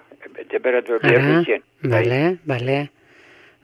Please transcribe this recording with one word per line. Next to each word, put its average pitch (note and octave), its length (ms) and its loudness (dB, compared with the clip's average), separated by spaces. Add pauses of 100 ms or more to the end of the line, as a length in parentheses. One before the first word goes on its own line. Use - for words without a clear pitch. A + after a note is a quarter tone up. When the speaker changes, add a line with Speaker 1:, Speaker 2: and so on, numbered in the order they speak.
(400)
Speaker 1:
e, - 60 -14
temperatura B2 520 -2
bihar A#2+ 240 4
Speaker 2:
Ara, D3 140 2
Speaker 1:
goizien. D#3+ 260 0 (220)
Bai. C3+ 80 -2 (180)
Speaker 2:
bale, D#3 340 0
bale. C#3 460 -4 (760)